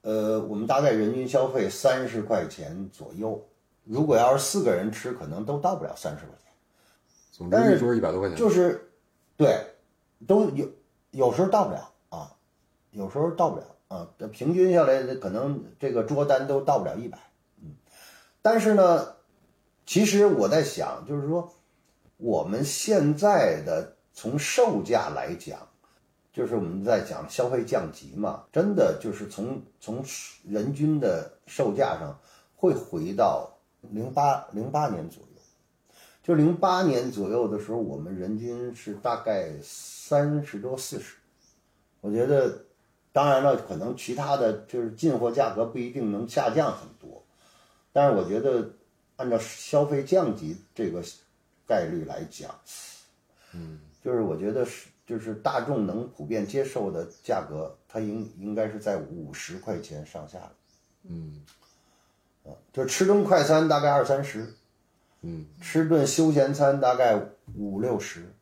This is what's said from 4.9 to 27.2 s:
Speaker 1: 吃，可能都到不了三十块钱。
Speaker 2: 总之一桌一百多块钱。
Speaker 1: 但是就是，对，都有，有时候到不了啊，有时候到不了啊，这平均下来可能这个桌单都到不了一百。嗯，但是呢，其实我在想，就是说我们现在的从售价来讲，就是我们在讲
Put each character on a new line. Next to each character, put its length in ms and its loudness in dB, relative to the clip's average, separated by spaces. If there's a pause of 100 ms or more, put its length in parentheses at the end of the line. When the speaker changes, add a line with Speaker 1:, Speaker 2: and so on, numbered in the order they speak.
Speaker 1:
吃， 200 -8
可 140 -10
能 180 -8
都 140 -4
到 160 0
不 80 -8
了 140 -8
三 160 -8
十 140 -14
块 80 -20 (100)
钱。 80 -20 (800)
Speaker 2:
总 180 -10
之 240 6
一 40 4
桌 140 2
一 60 2
百 140 2
多 80 -2
块 80 0
钱。 100 -6
Speaker 1:
但 100 4
是 60 4
就 0 -
是， 340 4 (480)
对， 240 6 (680)
都 220 6
有， 180 -4 (420)
有 220 4
时 100 2
候 60 4
到 160 4
不 80 -4
了 200 -12 (180)
啊， 220 -14 (600)
有 180 -8
时 80 -6
候 140 0
到 180 2
不 60 -8
了 80 -12 (240)
啊， 280 -12
这 120 -12
平 260 -2
均 180 6
下 120 6
来 180 4 (140)
可 120 -8
能 360 -4 (160)
这 100 -2
个 140 0
桌 200 0
单 220 4
都 140 2
到 180 2
不 60 0
了 120 -6
一 120 -10
百。 100 -16 (420)
嗯， 140 -18 (680)
但 200 6
是 140 4
呢， 420 6 (680)
其 200 4
实 220 6
我 220 4
在 140 4
想， 460 -4
就 120 -4
是 60 -4
说 260 -2 (640)
我 280 0
们 200 -2
现 520 2
在 500 4
的 300 -4 (180)
从 240 -4
售 460 2
价 240 0
来 260 -6
讲， 240 -14 (760)
就 140 -2
是 80 -2
我 60 0
们 240 -6
在 180 2
讲 260 -10